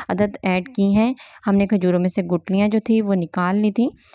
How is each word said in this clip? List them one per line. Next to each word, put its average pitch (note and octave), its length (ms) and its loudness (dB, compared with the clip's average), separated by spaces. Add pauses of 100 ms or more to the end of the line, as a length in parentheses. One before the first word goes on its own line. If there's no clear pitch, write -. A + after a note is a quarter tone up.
अदद G3+ 360 -2
ऐड F#3 220 -2
की G3 260 0
हैं। A3+ 220 2 (300)
हमने G3+ 220 2
खजूरों F3+ 320 2
में F3+ 100 0
से F#3+ 140 -2
गुठलियाँ F#3+ 440 0
जो G#3+ 120 0
थी A3 220 2
वो G3+ 120 -2
निकाल F3+ 420 -2
ली G#3 160 2
थी A#3 260 -2 (180)